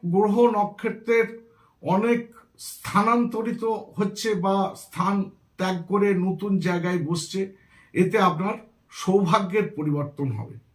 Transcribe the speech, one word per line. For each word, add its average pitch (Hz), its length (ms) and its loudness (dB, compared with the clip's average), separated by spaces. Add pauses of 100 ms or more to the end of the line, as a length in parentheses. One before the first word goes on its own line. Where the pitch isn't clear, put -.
(140)
গ্রহ 208 220 4 (200)
নক্ষত্রের 226 680 0 (560)
অনেক 220 380 2 (400)
স্থানান্তরিত 226 1040 -2 (300)
হচ্ছে 208 340 -4 (160)
বা 196 120 2 (260)
স্থান 180 320 -2 (420)
ত্যাগ 190 200 -2 (140)
করে 202 180 2 (180)
নতুন 196 260 -2 (140)
জায়গায় 180 420 0
বসছে, 175 320 -4 (540)
এতে 185 220 2 (120)
আপনার 180 260 -2 (380)
সৌভাগ্যের 196 760 2 (100)
পরিবর্তন 147 640 -4
হবে। 110 180 -12 (180)